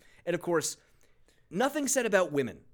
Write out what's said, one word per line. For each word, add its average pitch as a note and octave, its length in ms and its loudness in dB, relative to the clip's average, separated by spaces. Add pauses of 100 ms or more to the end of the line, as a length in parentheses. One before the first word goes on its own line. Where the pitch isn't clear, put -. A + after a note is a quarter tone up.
(260)
And F3 80 0
of F3 80 -4
course, E3 340 0 (720)
nothing C#4 380 0
said B3 160 0
about F#3 280 2
women B2+ 260 -2 (160)